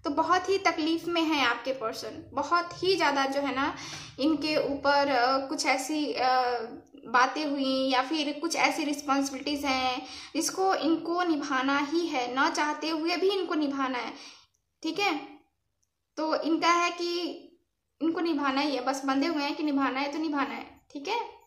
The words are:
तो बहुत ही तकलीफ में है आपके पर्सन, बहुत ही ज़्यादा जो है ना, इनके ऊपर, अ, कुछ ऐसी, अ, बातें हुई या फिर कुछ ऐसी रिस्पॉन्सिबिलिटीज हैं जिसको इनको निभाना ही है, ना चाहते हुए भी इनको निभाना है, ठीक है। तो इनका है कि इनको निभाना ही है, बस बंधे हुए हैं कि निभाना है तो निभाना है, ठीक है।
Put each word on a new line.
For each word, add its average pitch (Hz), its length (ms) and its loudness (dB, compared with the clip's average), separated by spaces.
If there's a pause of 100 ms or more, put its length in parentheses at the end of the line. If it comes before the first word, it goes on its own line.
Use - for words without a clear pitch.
तो 330 60 -2
बहुत 349 380 2
ही 392 100 2
तकलीफ 330 460 2
में 339 180 0
है 302 220 2
आपके 247 280 0
पर्सन, - 640 -8
बहुत 339 480 0
ही 370 140 4
ज़्यादा 285 300 2
जो 277 140 0
है 277 140 -2
ना, 277 220 0 (420)
इनके 311 380 2
ऊपर, 277 520 2
अ, 269 400 2
कुछ 311 180 -4
ऐसी, 285 460 0
अ, 254 460 2 (480)
बातें 262 400 4
हुई 269 420 0
या 262 140 4
फिर 294 380 -2
कुछ 330 160 -2
ऐसी 302 280 2
रिस्पॉन्सिबिलिटीज 285 800 -2
हैं 262 420 0 (300)
जिसको 381 380 2
इनको 330 480 0
निभाना 277 560 0
ही 311 280 0
है, 247 280 -2
ना 294 160 4
चाहते 302 380 -2
हुए 330 280 0
भी 381 140 2
इनको 370 240 -2
निभाना 269 440 0
है, 226 140 -6 (680)
ठीक 320 160 -4
है। 359 420 -2 (760)
तो - 260 0
इनका 330 260 2
है 349 220 4
कि 349 400 -4 (720)
इनको 330 180 0
निभाना 285 400 0
ही 294 160 0
है, 247 80 -4
बस 269 200 -2
बंधे 269 220 2
हुए 302 160 0
हैं 285 140 -2
कि 349 60 -4
निभाना 269 380 0
है 285 120 -2
तो 320 60 -6
निभाना 294 360 -2
है, - 260 -14 (120)
ठीक 285 160 -10
है। 453 120 0 (260)